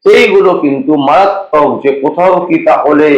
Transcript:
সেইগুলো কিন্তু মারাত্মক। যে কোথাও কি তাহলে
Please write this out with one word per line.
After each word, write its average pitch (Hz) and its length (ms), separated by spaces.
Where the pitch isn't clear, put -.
সেইগুলো 202 460
কিন্তু 139 300
মারাত্মক। 151 600
যে 139 80
কোথাও 170 320
কি 165 80
তাহলে 147 500